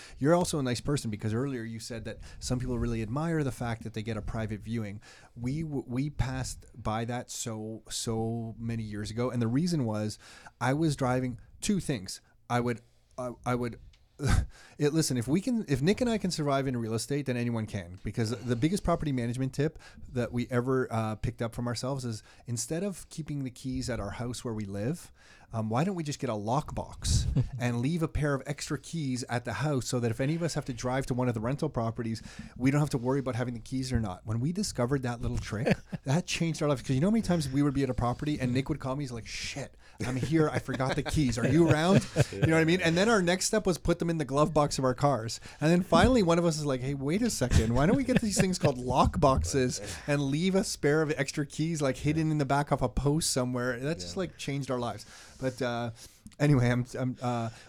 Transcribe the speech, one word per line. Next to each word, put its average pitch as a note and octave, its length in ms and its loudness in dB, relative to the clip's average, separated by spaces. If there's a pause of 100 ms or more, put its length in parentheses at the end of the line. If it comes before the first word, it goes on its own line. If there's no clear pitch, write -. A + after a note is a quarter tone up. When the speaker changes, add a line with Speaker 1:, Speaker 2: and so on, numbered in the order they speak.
(180)
Speaker 1:
You're D3 160 6
also E3+ 260 2
a C3+ 40 0
nice B2 180 0
person C3+ 300 -2
because G#2+ 220 -2
earlier B2+ 300 -2
you A2+ 160 -8
said A2 260 -10
that A2 140 -10 (200)
some B2+ 180 -2
people B2 220 -2
really A#2 220 0
admire D3+ 420 0
the B2+ 80 -2
fact A#2 320 -6
that A2 100 -10
they A2 100 -6
get A2 120 -4
a G#2 60 -4
private G#2+ 400 -4
viewing. G#2+ 400 -6 (380)
We C3 240 -2
w-, C#3+ 240 -4
we C3 220 -2
passed C3 560 -4 (160)
by A2 240 -2
that A#2+ 240 -6
so, A2 600 -8
so A2+ 680 -4
many A2+ 260 -4
years G#2+ 280 -6
ago, A#2+ 180 -2
and A#2+ 120 0
the A2+ 60 4
reason D3+ 360 2
was G#2+ 340 -2 (440)
I B2+ 120 2
was D3+ 220 2
driving, B2+ 420 0 (220)
two G3+ 220 0
things. G2+ 400 -6 (280)
I A#2+ 120 2
would, A#2+ 180 0 (380)
I, B2 140 -6 (140)
I B2 100 0
would A#2+ 220 -4 (440)
<laughs> - 560 0
it, D3 160 2
listen, D3+ 240 2
if A2+ 100 -2
we E3+ 140 2
can, A#3 260 0
if C3+ 140 2
Nick F#3 200 4
and A#3+ 80 2
I A3+ 100 2
can F#3+ 120 0
survive C#3 360 2
in B2+ 100 0
real A2+ 160 -2
estate, C#3 320 -2
then B2 120 -2
anyone A#2 280 0
can. F2+ 380 -8
Because A2 260 0
the B2 260 -2
biggest D#3+ 280 0
property E3 280 0
management B2+ 420 -2
tip D3 260 -2 (340)
that B2 180 -2
we A#2+ 200 -2
ever, B2+ 400 2
uh, A2 240 -2
picked B2 260 -4
up A2+ 140 -4
from A#2+ 120 -4
ourselves B2+ 380 -4
is A2+ 160 -4 (260)
instead D3+ 360 -4
of G3+ 260 -6
keeping D3 340 -6
the B2+ 60 -4
keys B2+ 400 -6
at A2+ 100 -2
our G2+ 120 -4
house A#2+ 340 -6
where A#2 80 -4
we G#2+ 120 -4
live, G#2 460 -4 (420)
um, A2 160 -2
why B2 140 2
don't G3 120 0
we E3+ 80 -4
just D3 160 -6
get B2+ 100 -4
a A2+ 40 0
lockbox - 920 0 (180)
Speaker 2:
<laughs> - 160 -6
Speaker 1:
and A#2+ 220 0
leave E3 220 0
a D3+ 40 0
pair C#3+ 260 0
of B2+ 120 -2
extra C#3+ 340 -6
keys C3 480 -4
at A#2+ 160 -2
the A#2+ 100 -6
house C3 340 0
so B2+ 120 0
that A#2 120 0
if A2+ 100 -2
any D3 140 0
of E3+ 80 -2
us D#3+ 100 -2
have C#3 120 -4
to C3 80 -6
drive B2+ 340 -2
to C3+ 60 0
one B2 140 0
of A#2+ 60 2
the A2+ 80 -2
rental C#3+ 260 -2
properties, A2+ 540 -2 (360)
we C3 140 4
don't D3+ 80 4
have D3+ 120 2
to C#3+ 60 -2
worry C3 220 0
about B2+ 160 -4
having B2 180 -2
the A2+ 60 -8
keys C3 320 -6
or A#2+ 80 2
not. F#2+ 240 -4
When A2+ 160 -2
we D3+ 140 -2
discovered C#3 500 -2
that A#2+ 180 -4
little A#2+ 160 -2
trick, - 380 0 (140)
Speaker 2:
<laughs> - 160 -10
Speaker 1:
that D#3 200 0
changed E3 360 -2
our D3 80 2
lives. B2 140 0
'Cause C#3 80 -2
you C3 100 2
know F3+ 60 4
how G#3 40 4
many A3+ 120 2
times D#3+ 260 2
we C#3+ 140 2
would C#3+ 100 2
be C#3 100 0
at C3 60 0
a - 40 0
property D3 460 0
and B2 140 0
Nick C3+ 160 0
would D3 100 -2
call C3 160 -4
me, D3 80 -4
he's B2+ 80 -8
like, A2 160 -10
"Shit, - 480 -8 (320)
I'm B2+ 80 -2
here. D3+ 340 2
I B2+ 100 -2
forgot C3 360 -2
the - 80 -2
keys. C3+ 340 0
Are A#2 100 0
you D#3+ 220 6
around?" F3 380 4 (240)
You G2+ 160 0
know D#3+ 80 4
what D#3+ 60 6
I D#3+ 40 4
mean? F3 140 4
And E3 160 2
then G3 140 4
our G#3+ 120 6
next F3 260 2
step G#3+ 180 2
was F3+ 120 2
put E3+ 220 2
them E3+ 100 0
in E3 100 0
the D3 60 0
glove D3 280 2
box D3 260 4
of C3+ 60 2
our B2+ 80 4
cars. A#2+ 480 2 (180)
And D3+ 100 4
then F3 140 6
finally, G#3 400 6
one E3 160 6
of E3+ 60 2
us D#3+ 140 2
is D3 60 -2
like, C3+ 140 0
"Hey, C3+ 140 -4
wait C#3+ 300 0
a A3+ 60 2
second. A#2 460 4
Why D3+ 120 6
don't A#3 100 4
we C4+ 80 0
get B3+ 160 2
these G#3 180 0
things F#3 180 4
called C#3 200 2
lock B2+ 420 2
boxes C3 600 4 (260)
and D3 140 2
leave D#3+ 340 2
a F#3+ 80 4
spare D3+ 380 2
of D3+ 160 2
extra C#3 280 -2
keys, D#3 360 -2
like, C3 160 2
hidden D#3 340 2
in D3+ 60 2
the C#3+ 80 2
back C#3 260 2
of C#3 100 2
a C3 60 2
post C#3+ 440 2
somewhere?" B2 500 0
That D#3+ 180 -2
just, - 160 -8
Speaker 2:
Yeah. F#3+ 60 -2
Speaker 1:
like, E3 160 -6
changed C#3 340 -4
our B2 80 0
lives. A2 260 -4 (340)
But, B2 200 -4
uh, A#2+ 300 -2 (500)
anyway, C3+ 300 6
I'm, B2 160 2 (140)
I'm, B2+ 200 -2
uh, A#2+ 300 -2 (200)